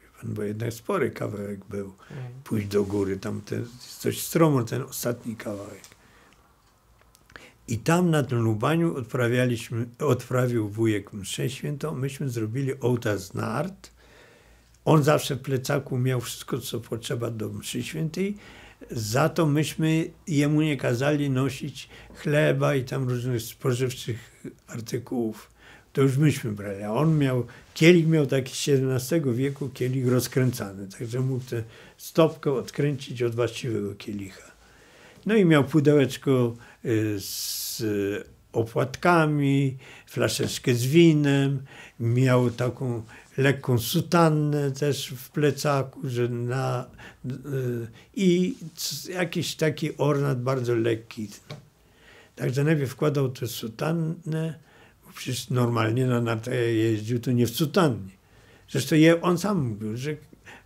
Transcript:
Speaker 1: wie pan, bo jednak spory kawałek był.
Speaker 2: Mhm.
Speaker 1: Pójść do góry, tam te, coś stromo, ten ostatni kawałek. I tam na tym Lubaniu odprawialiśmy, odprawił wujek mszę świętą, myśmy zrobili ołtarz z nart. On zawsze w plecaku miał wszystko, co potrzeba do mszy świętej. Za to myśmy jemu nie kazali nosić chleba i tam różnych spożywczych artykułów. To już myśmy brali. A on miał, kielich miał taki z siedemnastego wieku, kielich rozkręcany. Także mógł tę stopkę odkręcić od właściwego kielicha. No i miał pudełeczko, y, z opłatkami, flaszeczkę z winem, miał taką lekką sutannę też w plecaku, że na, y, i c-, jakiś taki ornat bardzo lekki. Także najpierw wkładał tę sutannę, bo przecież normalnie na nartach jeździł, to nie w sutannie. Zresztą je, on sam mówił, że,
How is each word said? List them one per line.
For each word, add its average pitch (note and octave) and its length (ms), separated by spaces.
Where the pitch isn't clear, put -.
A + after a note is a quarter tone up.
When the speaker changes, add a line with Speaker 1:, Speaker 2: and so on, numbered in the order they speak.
Speaker 1:
wie - 180
pan, A2+ 140
bo G#2+ 80
jednak G#2+ 300
spory C#3+ 380
kawałek G#2 540
był. G2 280
Speaker 2:
Mhm. B2+ 220
Speaker 1:
Pójść G#2+ 220
do G2+ 180
góry, G2 320
tam G#2 240
te, G#2+ 160
coś - 240
stromo, D3+ 420
ten B2 180
ostatni A#2 540
kawałek. G2+ 460
I A2+ 100
tam E3+ 320
na D3+ 120
tym A#2+ 160
Lubaniu C3 580
odprawialiśmy, A#2+ 880
odprawił B2 720
wujek G#2 440
mszę A2 380
świętą, D3 440
myśmy C#3 340
zrobili A#2+ 520
ołtarz A#2 400
z - 140
nart. A2+ 560
On D3 180
zawsze D3 340
w A#2+ 40
plecaku C3+ 580
miał B2+ 220
wszystko, - 380
co A#2+ 220
potrzeba A#2 500
do G#2+ 180
mszy G#2 340
świętej. E3 540
Za A#2+ 380
to D#3+ 180
myśmy D#3 640
jemu D3+ 360
nie D#3 140
kazali C#3 540
nosić C3 580
chleba D3 600
i B2+ 100
tam C3+ 240
różnych B2 340
spożywczych - 1040
artykułów. A2+ 840
To C#3 100
już C3+ 140
myśmy C3+ 360
brali. G2+ 300
A G#2 100
on D3+ 260
miał, B2+ 280
kielich E3 320
miał D#3+ 200
taki C3 260
z - 40
siedemnastego C3 800
wieku, C3+ 340
kielich B2+ 400
rozkręcany. A#2+ 800
Także A#2 220
mógł C3 240
tę A#2 180
stopkę E3 540
odkręcić B2+ 720
od A#2 120
właściwego A2+ 600
kielicha. G2+ 600
No G#3 80
i G#3+ 100
miał D3+ 200
pudełeczko, C3+ 920
y, G#2+ 360
z - 600
opłatkami, C#3 1200
flaszeczkę - 680
z A#2+ 120
winem, C#3 760
miał B2 500
taką A#2+ 520
lekką C3+ 400
sutannę D3+ 920
też C#3 460
w - 140
plecaku, C#3+ 800
że A#2+ 200
na, B2 580
y, - 60
i F3+ 420
c-, - 380
jakiś F3+ 440
taki D#3 400
ornat C#3+ 460
bardzo B2 320
lekki. A2+ 540
Także C#3 280
najpierw C#3+ 260
wkładał C#3+ 380
tę B2+ 180
sutannę, D#3+ 1120
bo - 80
przecież - 360
normalnie A#2+ 560
na B2 140
nartach A#2 340
jeździł, A2+ 640
to B2+ 140
nie A#2+ 140
w - 100
sutannie. C#3 560
Zresztą C3+ 260
je, E3 260
on F3+ 160
sam F3+ 300
mówił, G#2+ 280
że, C#3+ 200